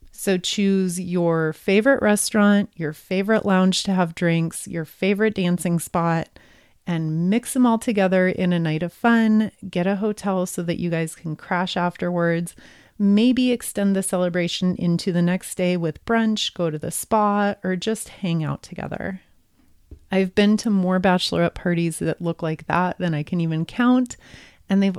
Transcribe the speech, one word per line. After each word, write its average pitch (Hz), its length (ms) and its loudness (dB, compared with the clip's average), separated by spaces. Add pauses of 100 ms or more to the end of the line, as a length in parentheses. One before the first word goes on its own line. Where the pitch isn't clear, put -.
(100)
So 190 280 -2
choose 190 600 0
your 170 540 0
favorite 220 500 2
restaurant, 208 720 2
your 160 180 -4
favorite 196 540 -2
lounge 185 380 2
to 196 100 0
have 175 220 0
drinks, 165 500 -2
your 170 180 -6
favorite 208 500 0
dancing 175 440 0
spot, 165 500 -2 (600)
and 165 420 -2
mix 233 220 0
them 254 120 2
all 226 140 4
together 190 500 2
in 185 240 0
a 175 60 2
night 156 240 -2
of 170 100 -6
fun. 220 600 2 (180)
Get 175 160 -2
a 202 80 0
hotel 190 520 -2
so 180 180 -6
that 170 160 -4
you 170 100 -2
guys 165 240 -4
can 156 220 -8
crash 185 400 -4
afterwards. 175 800 -2 (460)
Maybe 240 480 4
extend 202 460 -2
the 190 60 0
celebration 180 760 -2
into 170 340 -2
the 175 120 2
next 180 320 -2
day 180 240 0
with 165 260 -6
brunch, 226 480 0
go 175 160 -2
to 151 100 -6
the - 120 -8
spa, 208 640 0 (100)
or 185 100 -2
just 220 360 -6
hang 165 340 -4
out 143 180 -6
together. - 600 -10 (880)
I've 190 220 0
been 208 240 4
to 233 100 -4
more 185 320 2
bachelorette 180 540 2
parties 170 460 -2
that 165 200 -2
look 170 220 -6
like 160 240 -6
that 175 320 0
than 170 160 -2
I 151 80 -2
can 170 180 -4
even 160 240 -2
count, 247 540 0 (500)
and 196 140 2
they've 196 160 0